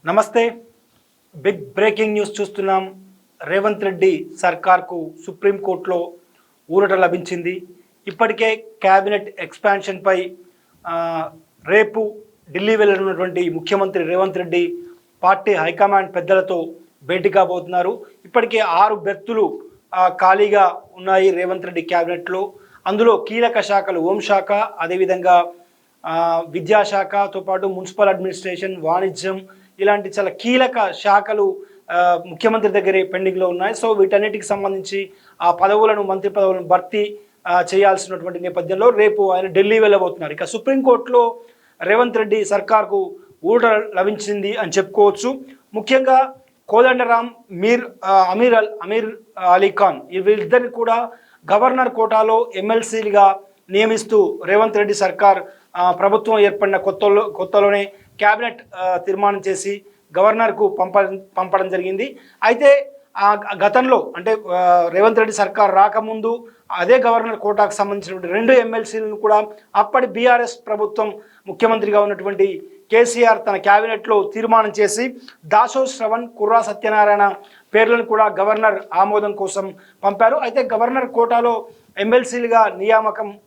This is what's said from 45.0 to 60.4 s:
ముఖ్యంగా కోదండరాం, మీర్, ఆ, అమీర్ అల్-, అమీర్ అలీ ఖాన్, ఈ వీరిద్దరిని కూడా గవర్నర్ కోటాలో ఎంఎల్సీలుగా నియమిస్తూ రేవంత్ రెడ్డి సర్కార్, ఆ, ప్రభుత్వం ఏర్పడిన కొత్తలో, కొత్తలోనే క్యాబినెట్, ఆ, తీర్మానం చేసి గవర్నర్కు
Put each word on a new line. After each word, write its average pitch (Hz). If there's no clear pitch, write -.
ముఖ్యంగా 262
కోదండరాం, 240
మీర్, 220
ఆ, 190
అమీర్ 233
అల్-, 214
అమీర్ 220
అలీ 185
ఖాన్, 190
ఈ 185
వీరిద్దరిని 214
కూడా 233
గవర్నర్ 254
కోటాలో 220
ఎంఎల్సీలుగా 208
నియమిస్తూ 214
రేవంత్ 214
రెడ్డి 208
సర్కార్, 196
ఆ, 180
ప్రభుత్వం 208
ఏర్పడిన 202
కొత్తలో, 202
కొత్తలోనే 202
క్యాబినెట్, 220
ఆ, 185
తీర్మానం 196
చేసి 196
గవర్నర్కు 214